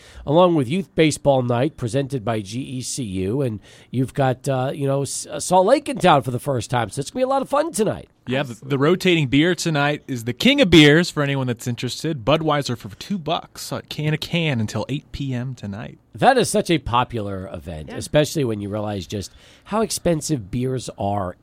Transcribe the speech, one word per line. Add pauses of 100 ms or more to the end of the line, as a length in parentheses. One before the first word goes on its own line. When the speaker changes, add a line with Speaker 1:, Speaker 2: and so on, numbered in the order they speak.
(260)
Speaker 1:
along
with
Youth
Baseball
Night
presented
by
G
E
C
U.
And (320)
you've
got,
uh,
you
know,
S-,
uh,
Salt
Lake
in
town
for
the
first
time.
So
it's
gonna
be
a
lot
of
fun
tonight. (200)
Speaker 2:
Yeah,
the,
the
rotating
beer
tonight
is
the
king
of
beers
for
anyone
that's
interested.
Budweiser
for
two
bucks,
a
can,
a
can
until
eight
P
M
tonight. (140)
Speaker 1:
That
is
such
a
popular
event,
Speaker 3:
Yeah.
Speaker 1:
especially
when
you
realize
just (340)
how
expensive
beers
are